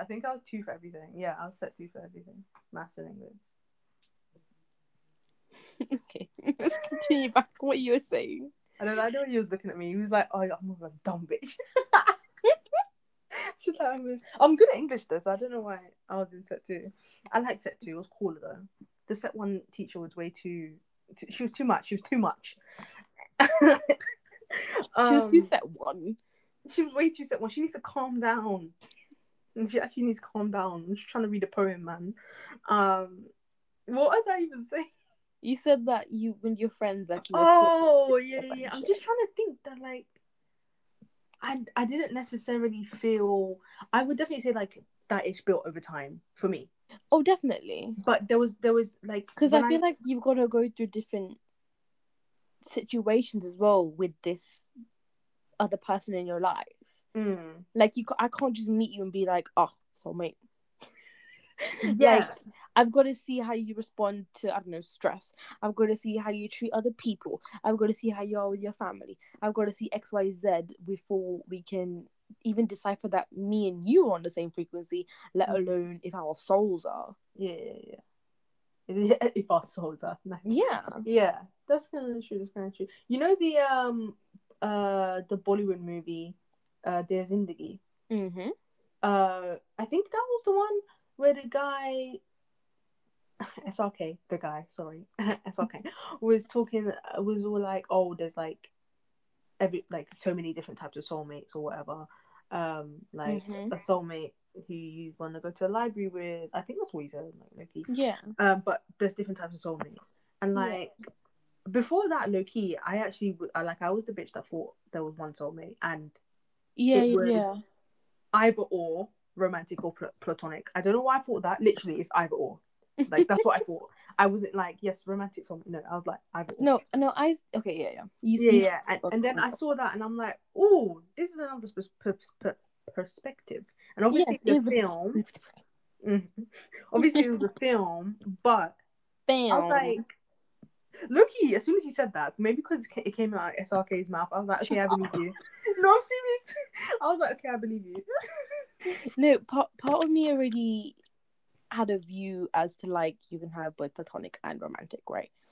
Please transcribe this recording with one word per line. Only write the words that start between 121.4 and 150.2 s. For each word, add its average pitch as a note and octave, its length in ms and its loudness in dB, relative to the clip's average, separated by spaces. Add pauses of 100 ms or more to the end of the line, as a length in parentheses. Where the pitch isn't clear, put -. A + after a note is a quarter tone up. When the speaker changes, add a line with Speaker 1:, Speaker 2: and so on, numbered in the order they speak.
Speaker 1:
that. F#3 180 -2
Literally, F3+ 400 2
it's E3+ 140 -8
either E3 200 2
or. C#3 240 -4 (500)
Like, E4+ 200 6
that's G3+ 160 4
what F#3+ 160 4
I - 0 -
Speaker 2:
<laughs> - 40 -4
Speaker 1:
thought. - 260 -10 (280)
I G3+ 80 8
wasn't G3+ 280 0
like, F3+ 260 -4
"Yes, F#3+ 260 -6
romantic G3 400 -8
soulmate." E3 200 -14
No, E3+ 220 -10
I E3+ 80 -6
was F3 100 -8
like, - 140 -6 (140)
"Either E3+ 200 -8
or." B3+ 100 -2
Speaker 2:
No, C#4 160 6 (160)
no, C4+ 180 2
I D4+ 160 2
s-, D#4+ 120 -2 (120)
okay, F#3+ 240 -4
yeah, D3+ 160 -4
yeah. - 100 -14 (180)
You, A3+ 200 2
Speaker 1:
Yeah, A#3 100 8
Speaker 2:
you G3 100 10
Speaker 1:
yeah. F#3 160 4 (100)
And, F#3 100 0
Speaker 2:
spoke - 160 -2
Speaker 1:
and A3+ 100 2
then B3 140 0
Speaker 2:
on - 60 2
Speaker 1:
I B3+ 60 0
Speaker 2:
that. - 80 -10
Speaker 1:
saw D4 180 0
that, A#3+ 180 -2
and G#3+ 80 -6
I'm A3+ 140 -6
like, A3+ 240 -6 (160)
"Oh, C4+ 460 6 (140)
this F4 140 -4
is E4 60 -18
another C4+ 380 -10
pers-, F#3+ 160 -12 (100)
pers-, - 400 -6
per-, - 160 -4 (380)
perspective." - 680 -12 (320)
And G#3 100 2
obviously, C4 300 4
Speaker 2:
Yes, - 100 -14
Speaker 1:
it's - 20 6
a C#4+ 80 8
Speaker 2:
it B3+ 80 2
was A#3 180 2
Speaker 1:
film. F#3+ 420 -2 (800)
Mm-hmm. G3+ 360 -2 (500)
Obviously, D4 320 6
it A#3+ 60 2
was A3 120 0
a G3+ 60 2
Speaker 2:
<laughs> - 120 -10
Speaker 1:
film, G3+ 560 0 (260)
but G3+ 320 4 (520)
Speaker 2:
Film. B3+ 260 4
Speaker 1:
I F#3 60 6
was E3+ 120 2
like, A#3+ 460 0 (920)
Loki, F#4 480 6
as A3 80 0
soon E4+ 120 2
as F4 80 0
he C#4+ 60 -10
said A#3+ 220 -2
that, D3 260 -4
maybe A3+ 240 0
'cause C4+ 220 -4
it - 60 -20
ca-, - 160 -10
it G#3 100 -6
came A3 180 -2
out E3+ 160 -4
of - 80 -12
S G3 140 -6
R F#3+ 120 0
K's F#3 240 -4
mouth, E3 240 -4
I F#3+ 60 -4
was G3+ 100 -4
like, F#3+ 140 -2
"Okay, G#3 180 0
I G3 60 2
believe F#3+ 280 0
you." F3 240 -4
Speaker 2:
<laughs> - 60 -20 (340)
Speaker 1:
No, G4 160 10
I'm A4+ 80 6
serious. B4 520 -4 (180)
<laughs> - 280 -6
I D4 60 0
was E4+ 140 2
like, C#4 180 2
"Okay, C#4 100 -10
I A#3+ 80 -4
believe A3 300 -6
you." F#4+ 220 -12
<laughs> A#4+ 60 -6 (1040)
Speaker 2:
No, C#4 220 8
part, - 300 0 (100)
part C#4+ 260 2
of D#4 60 2
me D#4 200 4